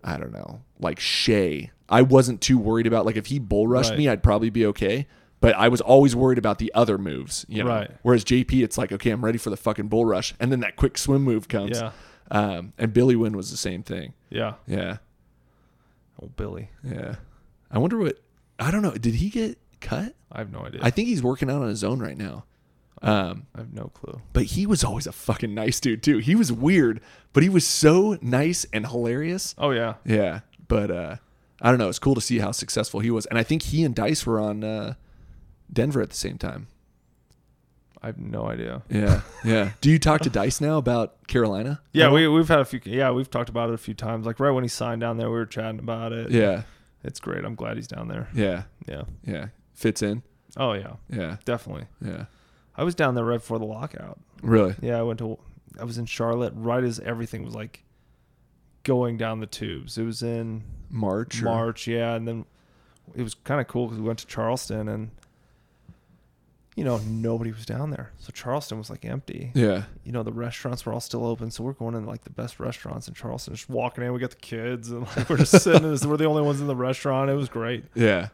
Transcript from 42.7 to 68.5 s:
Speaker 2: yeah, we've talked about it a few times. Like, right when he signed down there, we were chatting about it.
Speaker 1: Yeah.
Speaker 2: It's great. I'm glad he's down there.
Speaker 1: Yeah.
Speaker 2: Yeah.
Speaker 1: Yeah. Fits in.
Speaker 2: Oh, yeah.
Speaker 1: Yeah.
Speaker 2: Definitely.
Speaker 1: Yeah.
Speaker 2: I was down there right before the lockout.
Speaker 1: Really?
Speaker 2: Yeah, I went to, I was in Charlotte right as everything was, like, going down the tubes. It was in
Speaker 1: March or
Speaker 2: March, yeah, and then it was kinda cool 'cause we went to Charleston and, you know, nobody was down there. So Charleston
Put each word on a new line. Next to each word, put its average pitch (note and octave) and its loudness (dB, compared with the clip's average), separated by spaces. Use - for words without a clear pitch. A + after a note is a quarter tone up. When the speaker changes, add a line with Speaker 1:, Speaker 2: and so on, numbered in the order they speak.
Speaker 2:
yeah, B2+ 2
we've C3 -2
talked A#2+ -4
about A#2 -2
it A#2 -2
a - -10
few - -10
times. A2+ -6
Like, A#2 -6
right C#3+ 4
when B2+ 2
he A#2+ -2
signed A#2 -4
down A#2 -2
there, A2+ -4
we A2+ -2
were A2+ -2
chatting A2+ -8
about A2+ -6
it. A2+ -6
Speaker 1:
Yeah. G#2 4
Speaker 2:
It's - -10
great. G1+ -8
I'm A2+ -8
glad A2 -8
he's A2 -12
down - -12
there. A2+ -8
Speaker 1:
Yeah. G2 -2
Speaker 2:
Yeah. C#2+ -10
Speaker 1:
Yeah. F2 -8
Fits - -4
in. G#2+ -4
Speaker 2:
Oh, B2+ -4
yeah. G#2 -10
Speaker 1:
Yeah. F#2+ -8
Speaker 2:
Definitely. - -6
Speaker 1:
Yeah. F#2 -10
Speaker 2:
I - -2
was F3 -2
down C#3 2
there A#2 0
right A#2+ 0
before A2+ -6
the A2 -6
lockout. G#2+ -12
Speaker 1:
Really? G#2 6
Speaker 2:
Yeah, A#2+ -2
I A#2 0
went A2+ -4
to, A2+ -8
I - -10
was A#2 -10
in A#2 -6
Charlotte A#2+ -2
right A#2+ -2
as A#2 -2
everything A2+ -8
was, A2+ -12
like, A2 -14
going B2 0
down A2+ -4
the G#2+ -8
tubes. A2 -10
It A2+ -4
was A2+ -6
in A2+ -6
Speaker 1:
March A2 -4
or A#2 -2
Speaker 2:
March, A2+ -2
yeah, A#2 -2
and A2+ -6
then A#2 -8
it B2+ -8
was A2 -8
kinda C#3+ -4
cool B2 -4
'cause A2+ -8
we G#2+ -4
went A2+ -4
to - -18
Charleston A2 -6
and, A2 -8
you F#3+ -4
know, A#2+ 0
nobody A2+ -4
was A2 -14
down B2+ -6
there. B2+ -10
So - -16
Charleston B2+ -8